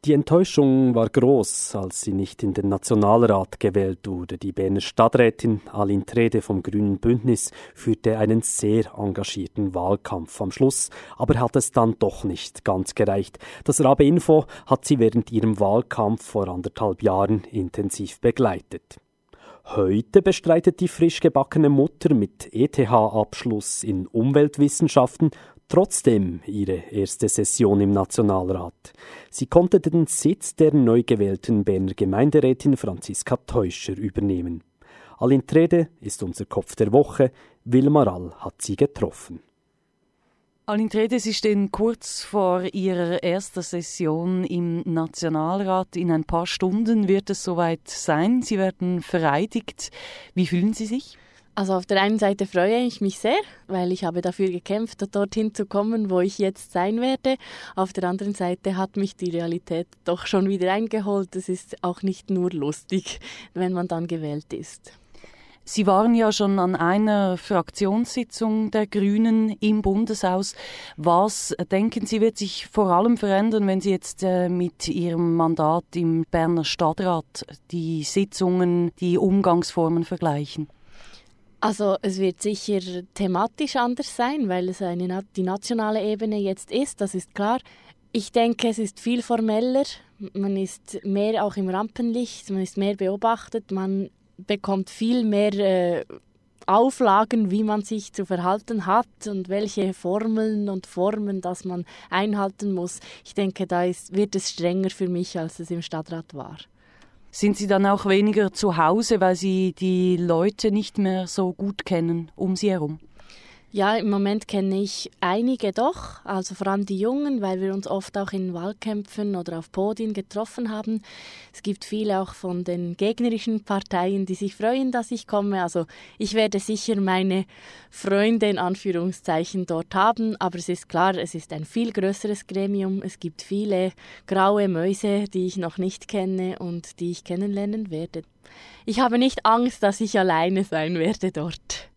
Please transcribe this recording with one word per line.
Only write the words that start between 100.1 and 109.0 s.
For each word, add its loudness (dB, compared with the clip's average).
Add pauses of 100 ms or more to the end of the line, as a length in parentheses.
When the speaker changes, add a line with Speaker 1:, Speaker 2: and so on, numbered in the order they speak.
Speaker 3:
und -6
Formen, -2
dass -8
man -6 (280)
einhalten -2
muss. -6 (260)
Ich -20
denke, -2
da 0
ist, -6
wird 0
es -4
strenger -2
für -4
mich, -4
als -8
es -10
im -6
Stadtrat -10
war. -14 (720)
Speaker 2:
Sind 0
Sie -6
dann 2
auch 0
weniger 2
zu 0
Hause, 2